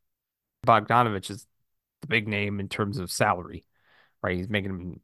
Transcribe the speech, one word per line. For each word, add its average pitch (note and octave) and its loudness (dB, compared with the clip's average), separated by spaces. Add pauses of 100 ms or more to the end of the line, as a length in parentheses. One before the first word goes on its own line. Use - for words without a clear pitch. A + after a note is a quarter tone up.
(680)
Bogdanovich A2+ 4
is G2 -12 (540)
the - -14
big A2 0
name G#2 -2
in G2 -6
terms G2+ -2
of F2+ -6
salary, F2+ 0 (600)
right? F#2 0
He's F#2 -4
making F#2+ -4